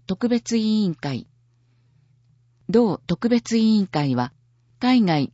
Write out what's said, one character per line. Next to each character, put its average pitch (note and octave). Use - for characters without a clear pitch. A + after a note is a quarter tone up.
特 F#3+
別 A#3
委 G#3+
員 E3+
会。 C3+
同 G#3+
特 G3
別 A#3
委 A3
員 A3
会 C#3+
は、 B2
海 B3
外 D3+